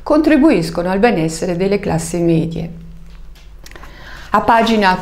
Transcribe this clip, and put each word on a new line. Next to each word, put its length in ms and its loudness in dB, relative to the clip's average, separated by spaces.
contribuiscono 880 2
al 80 0
benessere 580 0
delle 220 0
classi 420 -2
medie. 500 0
A 100 2
pagina 600 4